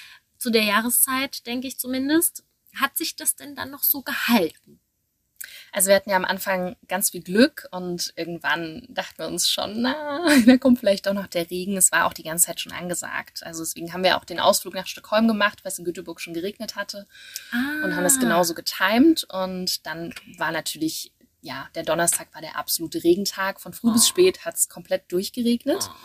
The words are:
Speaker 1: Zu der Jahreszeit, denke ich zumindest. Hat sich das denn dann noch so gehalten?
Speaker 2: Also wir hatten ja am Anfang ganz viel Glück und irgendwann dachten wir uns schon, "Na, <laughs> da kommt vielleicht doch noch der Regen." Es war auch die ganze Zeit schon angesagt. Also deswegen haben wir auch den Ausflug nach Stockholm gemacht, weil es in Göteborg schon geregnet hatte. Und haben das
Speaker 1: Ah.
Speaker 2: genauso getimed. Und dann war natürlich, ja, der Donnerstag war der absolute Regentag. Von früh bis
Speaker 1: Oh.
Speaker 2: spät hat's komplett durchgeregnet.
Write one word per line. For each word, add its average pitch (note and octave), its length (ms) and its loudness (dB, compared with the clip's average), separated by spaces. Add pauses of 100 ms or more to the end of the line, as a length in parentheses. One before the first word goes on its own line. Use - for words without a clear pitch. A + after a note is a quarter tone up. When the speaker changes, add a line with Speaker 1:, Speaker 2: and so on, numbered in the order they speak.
(380)
Speaker 1:
Zu B3 120 -4
der A3 140 4
Jahreszeit, B3 840 0
denke B3 220 -6
ich - 100 -12
zumindest. C4+ 680 0 (300)
Hat - 220 -4
sich - 200 -6
das D#4 200 -4
denn C#4+ 200 -14
dann - 140 -8
noch C#4+ 140 -16
so - 180 -2
gehalten? - 800 0 (960)
Speaker 2:
Also G3 120 2
wir G3 80 8
hatten G3 140 0
ja F#3+ 60 4
am F#3 80 0
Anfang F#3 520 -2 (100)
ganz F#3 240 -2
viel F3 100 -10
Glück G#3+ 520 2
und F3+ 420 -6
irgendwann E3 760 -6
dachten - 280 -10
wir D#3+ 80 -8
uns E3 240 -2
schon, G#3+ 320 -4
"Na, D4 420 -4
<laughs> C#4+ 220 6
da B3+ 100 10
kommt B3 220 4
vielleicht G3+ 280 0
doch G3+ 80 -2
noch G3+ 120 -6
der E3+ 240 -4
Regen." F#3 260 -4
Es - 140 6
war E3+ 160 2
auch E3+ 60 -4
die E3+ 100 -14
ganze E3 240 -2
Zeit - 140 -6
schon - 120 -10
angesagt. - 720 -8
Also E3 200 -10
deswegen E3 280 -10
haben F3+ 120 -2
wir F3 120 4
auch - 80 -4
den E3+ 140 -10
Ausflug F#3 360 2
nach F#3+ 120 -10
Stockholm - 400 0
gemacht, G#3 380 0
weil F#3 80 -8
es - 80 -8
in E3+ 40 -14
Göteborg E3+ 360 -8
schon E3+ 120 -12
geregnet F#3+ 440 -8
hatte. G3+ 320 -10 (440)
Und A#3+ 440 -2
haben - 80 0
das F3 140 4
Speaker 1:
Ah. - 20 0
Speaker 2:
genauso E3+ 340 2
getimed. A#3+ 800 4
Und F#3 520 -4
dann E3+ 300 -10 (240)
war D#3+ 140 -4
natürlich, D#3 580 -6 (300)
ja, C3+ 340 -12
der E3 80 -6
Donnerstag E3 500 0
war - 80 -18
der D#3+ 160 -12
absolute D#3+ 480 -4
Regentag. F#3+ 560 2
Von F3 140 -16
früh A#3 180 2
bis A3+ 120 6
Speaker 1:
Oh. - 60 6
Speaker 2:
spät F#3 340 4
hat's - 240 -2
komplett - 420 -6
durchgeregnet. A#3+ 800 0 (140)